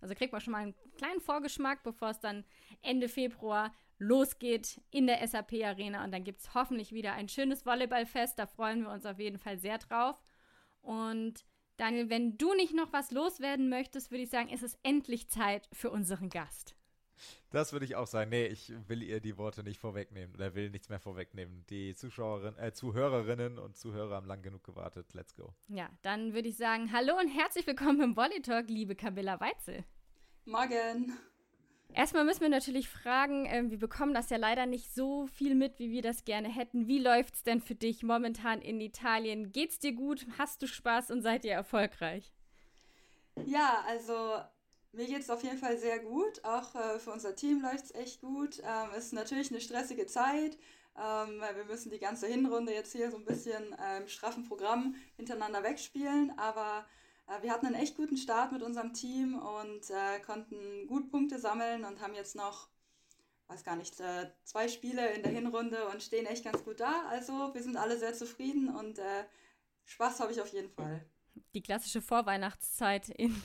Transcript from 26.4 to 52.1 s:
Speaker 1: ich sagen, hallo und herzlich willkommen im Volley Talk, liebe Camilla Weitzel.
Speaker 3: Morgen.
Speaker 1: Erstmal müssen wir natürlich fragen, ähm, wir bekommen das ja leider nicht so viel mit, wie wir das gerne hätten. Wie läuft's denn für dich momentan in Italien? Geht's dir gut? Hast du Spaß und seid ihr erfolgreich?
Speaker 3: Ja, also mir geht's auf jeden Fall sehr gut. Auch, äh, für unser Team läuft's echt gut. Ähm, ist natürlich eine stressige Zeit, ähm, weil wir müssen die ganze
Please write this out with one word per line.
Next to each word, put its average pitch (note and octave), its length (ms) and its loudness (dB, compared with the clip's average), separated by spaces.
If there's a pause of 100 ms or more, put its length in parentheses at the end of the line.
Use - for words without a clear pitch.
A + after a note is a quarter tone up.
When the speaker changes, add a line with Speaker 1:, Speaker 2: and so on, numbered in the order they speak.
Speaker 1:
ich A3+ 80 -6
sagen, A3+ 340 0
hallo B3+ 280 4
und F4+ 80 4
herzlich D#4 400 2
willkommen C#4+ 340 6
im B3 140 6
Volley D4+ 260 4
Talk, A#3 280 0
liebe G#3+ 260 -2
Camilla F#3+ 440 -2
Weitzel. - 440 -4 (640)
Speaker 3:
Morgen. A#3 680 2 (800)
Speaker 1:
Erstmal D4 320 6
müssen E4+ 160 4
wir D#4 80 6
natürlich C4 400 2
fragen, C4+ 560 2
ähm, A#3+ 240 0
wir G#3+ 80 -4
bekommen C4+ 380 2
das A#3 160 0
ja A#3 60 2
leider A#3 280 4
nicht B3 300 -4
so C#4 320 0
viel C#4 260 2
mit, C4 240 6
wie A#3+ 140 -4
wir A#3+ 100 -2
das A#3 240 -2
gerne G#3+ 240 0
hätten. A#3+ 380 0
Wie C4+ 100 6
läuft's B3 460 6
denn A#3 180 4
für A#3 140 -6
dich A3+ 260 0
momentan A#3 600 2
in A3 200 -4
Italien? A3 720 0
Geht's D#4 260 0
dir C#4+ 160 0
gut? C4+ 320 -2 (140)
Hast C#4+ 240 -2
du C4 40 -2
Spaß A#3+ 440 2
und A#3+ 100 0
seid A#3 240 2
ihr G#3 80 2
erfolgreich? F3+ 800 0 (1120)
Speaker 3:
Ja, C4+ 420 6
also A3+ 540 -2 (500)
mir A#3 160 -4
geht's C#4 240 -2
auf A#3 120 -2
jeden C4 140 -2
Fall B3 200 0
sehr A#3 200 0
gut. C#4 460 -2
Auch, B3 320 -2
äh, A3+ 240 0
für A#3 120 -10
unser G#3 240 -4
Team C#4+ 260 2
läuft's C4 340 -4
echt B3 260 -10
gut. C#4 420 -4
Ähm, A3 320 -2
ist A#3 160 -8
natürlich C4+ 380 -2
eine A#3 100 -4
stressige A#3 460 -2
Zeit, D4 520 2 (380)
ähm, G#3+ 440 -4
weil G#3 160 -4
wir G#3 100 -8
müssen A3 240 -8
die A3 80 -8
ganze G#3 300 -2